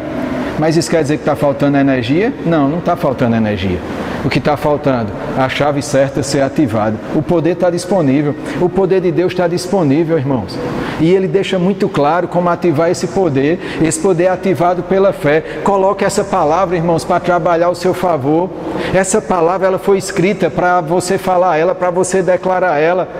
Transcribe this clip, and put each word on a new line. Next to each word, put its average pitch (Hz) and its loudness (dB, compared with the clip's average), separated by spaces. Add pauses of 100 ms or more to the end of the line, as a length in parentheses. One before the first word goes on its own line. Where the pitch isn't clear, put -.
(580)
Mas 156 2
isso 165 0
quer 160 2
dizer 147 0
que 151 -10
tá 151 0
faltando 143 0
energia? 139 2 (140)
Não, 156 2
não 165 -2
tá 180 0
faltando 131 0
energia. 101 0 (460)
O 139 0
que - 0
tá 147 0
faltando? 131 0 (240)
A 131 0
chave 143 -2
certa 135 0
ser 139 0
ativada. 110 0 (180)
O 151 2
poder 170 0
tá 180 2
disponível. 151 0 (240)
O 175 2
poder 185 2
de 180 0
Deus 175 0
tá 180 0
disponível, 165 0
irmãos. 127 -2 (440)
E 165 4
ele 190 2
deixa 185 0
muito 190 0
claro 156 0
como 175 0
ativar 170 2
esse 180 -2
poder. 160 0 (240)
Esse 160 0
poder 175 2
é 185 4
ativado 180 0
pela 196 2
fé. 165 0 (220)
Coloque 196 2
essa 202 0
palavra, 175 0
irmãos, 165 0
pra 180 0
trabalhar 170 2
ao 175 0
seu 180 0
favor. 165 0 (460)
Essa 190 2
palavra, 185 0
ela 185 2
foi 190 2
escrita 180 0
pra 180 2
você 180 -2
falar 180 2
ela, 175 2
pra 180 0
você 180 0
declarar 180 0
ela. 165 0 (120)